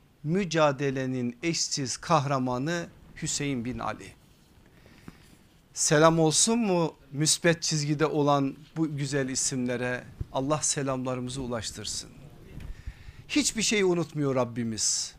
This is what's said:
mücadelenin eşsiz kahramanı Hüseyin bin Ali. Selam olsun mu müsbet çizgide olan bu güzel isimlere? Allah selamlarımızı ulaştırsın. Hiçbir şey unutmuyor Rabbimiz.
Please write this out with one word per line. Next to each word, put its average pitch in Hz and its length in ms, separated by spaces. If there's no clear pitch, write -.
mücadelenin 139 1200
eşsiz 160 540
kahramanı 143 920
Hüseyin 143 420
bin 120 140
Ali. 107 340
Selam 165 460
olsun 160 380
mu 180 360
müsbet 156 500
çizgide 151 440
olan 143 500
bu 156 200
güzel 139 320
isimlere? 123 760
Allah 143 300
selamlarımızı 127 800
ulaştırsın. 110 680
Hiçbir 247 320
şey 208 200
unutmuyor 156 520
Rabbimiz. 117 840